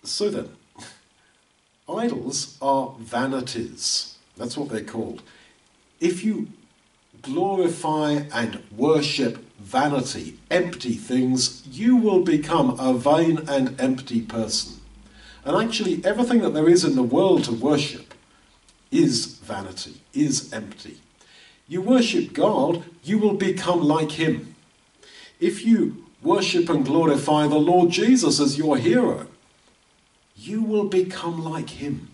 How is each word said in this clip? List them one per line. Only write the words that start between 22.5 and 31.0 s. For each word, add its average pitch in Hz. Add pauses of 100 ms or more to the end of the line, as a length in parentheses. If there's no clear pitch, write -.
you 202
will 208
become 175
like 151
him. 160 (840)
If -
you 214 (160)
worship 175
and 147
glorify 151
the 151
Lord 175
Jesus 208
as 143
your 151
hero, 233 (1080)
you 202
will 208
become 175